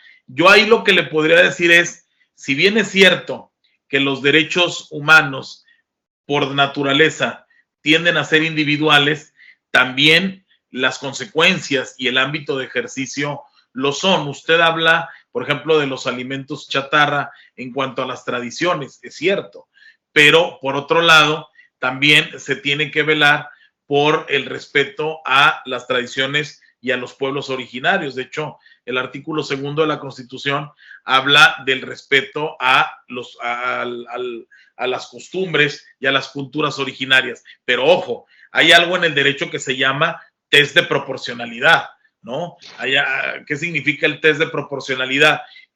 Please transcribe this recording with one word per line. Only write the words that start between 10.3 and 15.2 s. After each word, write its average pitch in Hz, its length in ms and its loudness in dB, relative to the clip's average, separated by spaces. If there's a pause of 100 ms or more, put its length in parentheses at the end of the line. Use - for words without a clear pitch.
las 131 280 -2
consecuencias 139 1000 -2
y 127 80 -4
el 123 100 -2
ámbito 143 400 -4
de 127 80 -6
ejercicio 135 800 -8 (300)
lo 135 200 -2
son. 156 360 0
Usted 160 320 0
habla, 165 500 2 (220)